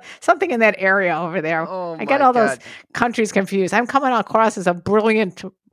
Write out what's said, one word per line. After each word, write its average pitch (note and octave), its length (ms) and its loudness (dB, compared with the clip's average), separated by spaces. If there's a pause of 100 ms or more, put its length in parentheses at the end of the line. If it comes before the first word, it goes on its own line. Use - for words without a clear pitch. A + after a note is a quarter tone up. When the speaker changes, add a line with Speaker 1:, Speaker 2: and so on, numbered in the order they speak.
(180)
Speaker 1:
something E4+ 320 0
in A#3+ 80 -2
that G#3+ 180 4
area F#3+ 400 2
over E3+ 220 -4
there. E3 260 -2
Speaker 2:
Oh F3 320 -8
Speaker 1:
I A3+ 60 -8
get C4+ 160 0
Speaker 2:
my C#4 60 4
Speaker 1:
all B3+ 80 6
those A3+ 160 4
Speaker 2:
God. B2+ 100 -4 (320)
Speaker 1:
countries A#3 400 -2
confused. G3 420 0
I'm A#3 140 0
coming C4+ 240 0
across A3 460 0
as F3+ 100 -2
a F3+ 60 2
brilliant G#3 680 0 (300)